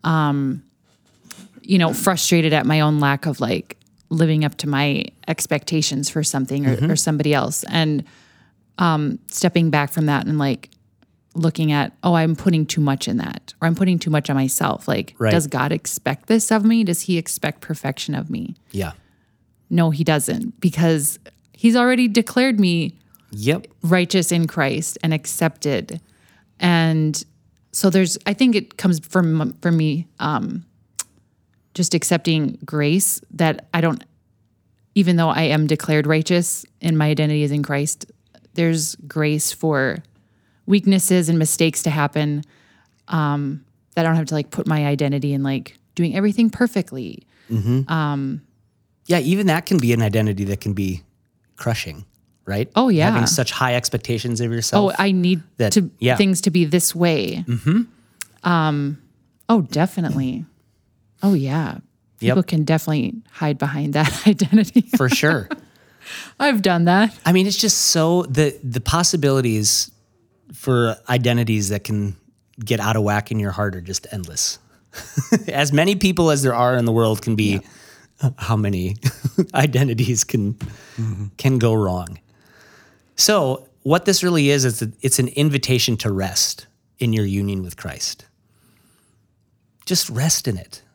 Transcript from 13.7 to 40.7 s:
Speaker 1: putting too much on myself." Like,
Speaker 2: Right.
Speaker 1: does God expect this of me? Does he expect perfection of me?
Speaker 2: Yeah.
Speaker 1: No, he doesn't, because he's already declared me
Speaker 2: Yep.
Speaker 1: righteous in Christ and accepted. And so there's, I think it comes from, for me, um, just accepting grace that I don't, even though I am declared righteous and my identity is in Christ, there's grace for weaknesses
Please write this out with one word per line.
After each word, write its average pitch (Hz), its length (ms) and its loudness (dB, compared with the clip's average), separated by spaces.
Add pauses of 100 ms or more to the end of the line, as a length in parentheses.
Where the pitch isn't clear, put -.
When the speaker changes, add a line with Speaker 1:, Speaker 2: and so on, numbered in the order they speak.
Speaker 1:
putting 185 240 2
too 170 100 -4
much 151 200 0
on 139 80 0
myself." - 500 -2
Like, - 320 -2
Speaker 2:
Right. 110 120 2
Speaker 1:
does 156 160 2
God 135 260 -2
expect - 540 -6
this 220 220 2
of 220 140 2
me? 226 220 4
Does 175 160 -2
he 180 160 0
expect - 420 -6
perfection 143 560 -6
of 147 140 -6
me? - 260 -8 (160)
Speaker 2:
Yeah. 90 220 -6 (760)
Speaker 1:
No, 170 200 2
he 151 160 0
doesn't, - 560 -2
because 160 580 0 (320)
he's 226 240 2
already 247 320 4
declared 240 500 2
me 175 380 2 (360)
Speaker 2:
Yep. 123 360 -2 (160)
Speaker 1:
righteous 180 480 0
in 170 160 0
Christ 160 560 -4
and 160 100 0
accepted. 151 840 -4 (580)
And 160 640 2 (520)
so - 160 2
there's, 185 360 2
I 202 80 0
think 240 220 2
it - 220 -4
comes 175 220 2
from, 160 640 0
for 170 120 0
me, 160 340 0 (140)
um, 151 420 -4 (1080)
just 175 200 -2
accepting 160 680 -2
grace 151 560 -2 (120)
that 160 420 -2
I 165 80 0
don't, 165 240 -2 (880)
even 180 220 4
though 165 120 4
I 156 140 0
am 151 240 2
declared 151 400 0
righteous 160 580 0 (160)
and 165 160 0
my 151 120 2
identity 151 340 0
is 143 80 -2
in 147 100 -2
Christ, 143 440 -4 (500)
there's 165 400 0 (120)
grace 151 460 -2
for 139 460 -2 (640)
weaknesses 185 640 2